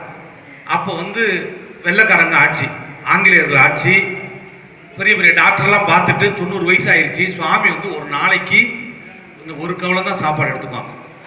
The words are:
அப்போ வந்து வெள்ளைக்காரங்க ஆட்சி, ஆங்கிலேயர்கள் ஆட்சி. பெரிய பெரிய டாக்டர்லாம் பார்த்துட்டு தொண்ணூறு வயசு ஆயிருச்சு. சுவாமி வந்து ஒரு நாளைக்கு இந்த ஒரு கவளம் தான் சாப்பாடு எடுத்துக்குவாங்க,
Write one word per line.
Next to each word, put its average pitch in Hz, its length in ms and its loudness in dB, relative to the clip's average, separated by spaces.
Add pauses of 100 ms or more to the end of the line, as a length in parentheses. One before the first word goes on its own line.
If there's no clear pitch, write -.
(760)
அப்போ 185 160 -2 (120)
வந்து 202 200 -4 (640)
வெள்ளைக்காரங்க 175 600 4
ஆட்சி, 156 220 -2 (460)
ஆங்கிலேயர்கள் 160 520 4
ஆட்சி. 156 300 2 (1040)
பெரிய 196 180 2
பெரிய 180 160 6 (100)
டாக்டர்லாம் 202 500 2
பார்த்துட்டு - 340 2 (140)
தொண்ணூறு 180 280 -4
வயசு 185 240 2
ஆயிருச்சு. 160 320 0 (120)
சுவாமி 180 380 0
வந்து 175 220 -8
ஒரு 147 100 -8 (100)
நாளைக்கு 180 440 2 (800)
இந்த 156 100 -16 (100)
ஒரு 175 140 -6
கவளம் 185 340 -2
தான் 180 140 -4
சாப்பாடு 143 280 0
எடுத்துக்குவாங்க, - 420 -10 (320)